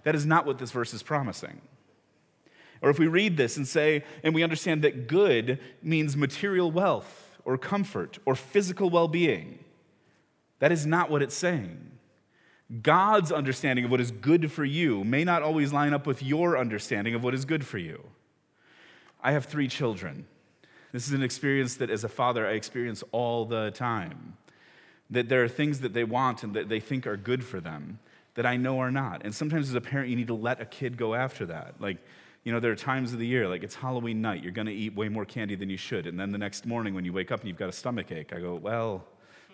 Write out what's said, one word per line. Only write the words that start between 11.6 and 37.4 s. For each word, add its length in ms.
God's 500
understanding 540
of 40
what 120
is 80
good 420
for 100
you 400
may 220
not 180
always 300
line 220
up 120
with 160
your 360
understanding 560
of 100
what 80
is 140
good 180
for 140
you. 260
I 100
have 140
three 200
children. 600
This 140
is 80
an 80
experience 540
that 120
as 160
a 60
father 360
I 40
experience 600
all 360
the 240
time, 640
that 220
there 120
are 60
things 320
that 140
they 100
want 380
and 100
that 160
they 120
think 260
are 100
good 260
for 160
them 400
that 100
I 140
know 220
are 100
not. 340
And 100
sometimes 360
as 40
a 60
parent, 300
you 60
need 100
to 80
let 260
a 60
kid 320
go 160
after 320
that. 340
Like, 160
you 80
know, 80
there 100
are 60
times 380
of 40
the 80
year, 220
like, 140
it's 120
Halloween 460
night, 220
you're 100
gonna 180
eat 240
way 140
more 160
candy 300
than 160
you 80
should. 280
And 140
then 120
the 60
next 280
morning 280
when 120
you 80
wake 180
up 80